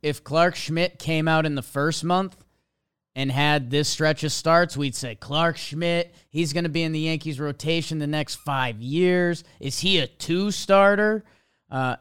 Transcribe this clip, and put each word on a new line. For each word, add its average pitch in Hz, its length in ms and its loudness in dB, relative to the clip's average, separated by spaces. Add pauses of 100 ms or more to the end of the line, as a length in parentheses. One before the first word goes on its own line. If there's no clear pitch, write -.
if 147 200 -4
Clark 165 320 2
Schmidt 165 460 -2
came 160 260 0
out 160 200 2
in 147 100 -2
the 131 60 -4
first 156 420 -2
month, 185 320 0 (840)
and 135 100 0
had 143 400 2
this 143 160 0
stretch 156 380 0
of 147 80 -2
starts, 165 460 2
we'd 139 160 -2
say, 120 200 -8
"Clark 160 440 -2
Schmidt, 170 560 -4 (160)
he's 151 240 -2
gonna 170 160 -2
be 165 120 0
in 160 100 0
the 156 80 -2
Yankees 156 380 -2
rotation 156 600 -2
the 147 80 -2
next 151 300 -4
five 127 440 -4
years. 175 640 0 (160)
Is 139 200 -6
he 185 180 4
a 135 80 2
two 190 440 -2
starter?" 202 720 4 (480)
Uh, 131 300 -2